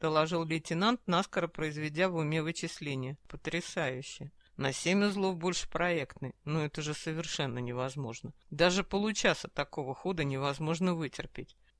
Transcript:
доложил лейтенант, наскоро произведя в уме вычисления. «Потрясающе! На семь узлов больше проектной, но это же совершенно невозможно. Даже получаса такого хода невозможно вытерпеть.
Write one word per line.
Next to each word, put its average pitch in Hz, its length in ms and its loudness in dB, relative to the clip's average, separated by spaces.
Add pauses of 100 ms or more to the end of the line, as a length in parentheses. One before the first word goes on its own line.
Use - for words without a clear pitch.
доложил 160 420 4
лейтенант, 165 600 2
наскоро 175 420 2
произведя 156 640 0
в 180 60 -2
уме 156 260 2
вычисления. 147 760 -4 (120)
«Потрясающе! 143 1040 -6 (240)
На 135 160 0
семь 196 320 4
узлов 190 320 2
больше 175 320 0
проектной, 165 760 -2
но 151 220 0
это 151 160 -6
же 151 120 -2
совершенно 156 680 -4
невозможно. 123 720 -4 (160)
Даже 175 340 4
получаса 202 640 2
такого 139 480 -4
хода 180 300 -2
невозможно 147 680 0
вытерпеть. - 600 -6 (240)